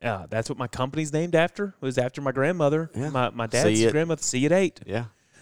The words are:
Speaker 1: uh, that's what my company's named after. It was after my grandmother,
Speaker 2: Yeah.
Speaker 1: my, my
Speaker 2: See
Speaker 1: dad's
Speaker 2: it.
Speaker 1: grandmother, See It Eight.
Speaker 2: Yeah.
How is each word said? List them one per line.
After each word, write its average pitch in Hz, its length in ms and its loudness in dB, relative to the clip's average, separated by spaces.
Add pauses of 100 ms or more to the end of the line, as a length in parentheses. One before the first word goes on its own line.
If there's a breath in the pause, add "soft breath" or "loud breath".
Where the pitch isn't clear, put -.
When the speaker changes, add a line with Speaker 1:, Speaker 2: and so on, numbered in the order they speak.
Speaker 1:
uh, 101 260 -4
that's 110 200 -4
what 131 100 -6
my 123 100 -4
company's 139 440 -4
named 165 220 -2
after. 180 460 0
It - 40 -8
was 131 140 -4
after 127 220 -2
my 139 120 -2
grandmother, 156 640 0
Speaker 2:
Yeah. 139 160 -4
Speaker 1:
my, 127 200 0
my 117 160 -4
Speaker 2:
See 110 40 -6
Speaker 1:
dad's 110 300 4
Speaker 2:
it. 113 120 4
Speaker 1:
grandmother, 160 300 0
See 127 220 0
It 151 80 4
Eight. 190 340 2
Speaker 2:
Yeah. 113 200 -4 (360 soft breath)